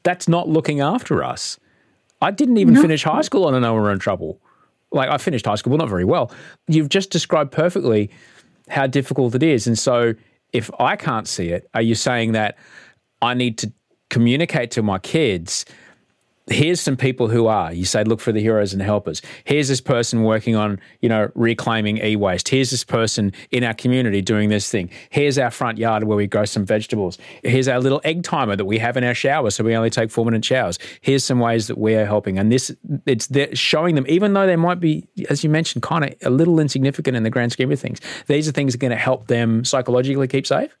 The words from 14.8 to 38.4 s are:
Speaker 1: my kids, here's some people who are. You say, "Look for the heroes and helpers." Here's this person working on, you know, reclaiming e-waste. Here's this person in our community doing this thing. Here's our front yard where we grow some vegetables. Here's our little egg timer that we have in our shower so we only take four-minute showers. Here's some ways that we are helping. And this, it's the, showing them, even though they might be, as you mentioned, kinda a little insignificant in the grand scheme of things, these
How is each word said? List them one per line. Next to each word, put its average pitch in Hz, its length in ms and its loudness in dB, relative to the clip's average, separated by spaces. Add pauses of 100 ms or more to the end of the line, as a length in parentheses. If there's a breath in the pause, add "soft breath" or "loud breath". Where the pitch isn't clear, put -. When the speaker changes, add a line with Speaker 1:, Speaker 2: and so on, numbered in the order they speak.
Speaker 1:
my 98 160 0
kids, 101 680 -2 (840 loud breath)
here's 165 300 2
some 135 160 -2
people 131 300 0
who 117 200 2
are. 95 240 0
You 87 140 -4
say, 107 180 0
"Look 110 160 0
for 117 120 -2
the 107 100 0
heroes 104 320 2
and 98 80 -2
helpers." 101 400 -2 (220 loud breath)
Here's 143 240 0
this 135 140 -2
person 117 420 0
working 110 320 2
on, 104 240 0 (220 loud breath)
you 117 80 2
know, 110 260 2
reclaiming 113 680 0
e-waste. 101 460 -2
Here's 131 220 0
this 123 120 -4
person 110 480 -2 (200 loud breath)
in 123 120 0
our 113 100 -2
community 123 480 0
doing 104 280 2
this 104 200 -2
thing. 90 200 -2 (200 loud breath)
Here's 143 280 0
our 123 140 0
front 113 260 -2
yard 110 280 0
where 107 120 0
we 104 100 0
grow 104 180 0
some 101 200 -4
vegetables. 107 520 -2 (260 loud breath)
Here's 127 240 2
our 127 120 0
little 135 240 0
egg 160 200 -2
timer 120 320 -2
that 98 100 -2
we 110 140 0
have 120 180 -2
in 123 60 0
our 123 100 0
shower 135 380 0
so - 120 -4
we 113 120 2
only 113 140 2
take 113 200 -2
four-minute 117 340 0
showers. 113 360 0 (220 loud breath)
Here's 135 220 2
some 127 160 0
ways 117 280 0
that 117 100 -6
we 110 180 2
are 107 100 2
helping. 98 340 -2
And 107 120 4
this, 127 200 2 (340)
it's 123 220 0
the, 139 280 -2
showing 165 400 0
them, 131 120 0
even 196 260 2
though 196 140 4
they 180 80 4
might 175 240 0
be, 156 280 -2 (220)
as 147 140 0
you 156 60 0
mentioned, 151 340 0
kinda 156 400 -2
a - 60 0
little 160 300 4
insignificant 135 560 0
in 113 80 0
the 110 60 0
grand 120 220 0
scheme 131 200 -2
of 143 80 0
things, - 200 -10 (280 loud breath)
these 151 200 2